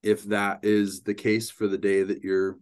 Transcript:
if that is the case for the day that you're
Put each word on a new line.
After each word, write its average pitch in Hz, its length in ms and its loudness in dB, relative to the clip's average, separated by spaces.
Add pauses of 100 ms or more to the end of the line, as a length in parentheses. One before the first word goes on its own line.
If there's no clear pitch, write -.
if 107 220 2
that 101 380 -2
is 104 380 2
the 104 120 -4
case 110 360 -2
for - 180 -4
the 95 100 0
day 98 260 2
that 95 200 -4
you're 95 380 0